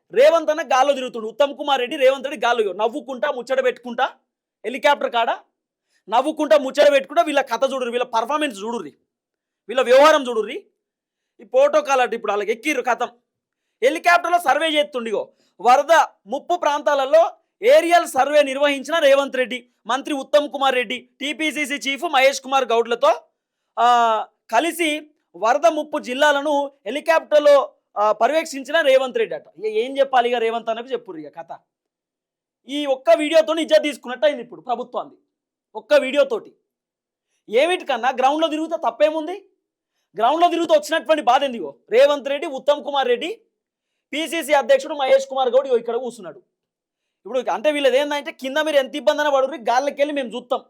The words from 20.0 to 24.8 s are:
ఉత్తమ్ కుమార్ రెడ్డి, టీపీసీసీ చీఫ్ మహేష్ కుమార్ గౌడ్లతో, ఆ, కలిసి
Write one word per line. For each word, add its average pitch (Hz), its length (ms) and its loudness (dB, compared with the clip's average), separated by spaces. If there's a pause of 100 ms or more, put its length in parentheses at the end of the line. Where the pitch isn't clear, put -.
ఉత్తమ్ 285 360 0
కుమార్ 269 240 0
రెడ్డి, 247 360 -6 (100)
టీపీసీసీ 262 540 -6
చీఫ్ 269 300 -6
మహేష్ 269 360 2
కుమార్ 262 240 -2
గౌడ్లతో, 233 560 0 (580)
ఆ, 233 80 2 (680)
కలిసి 311 580 -2 (260)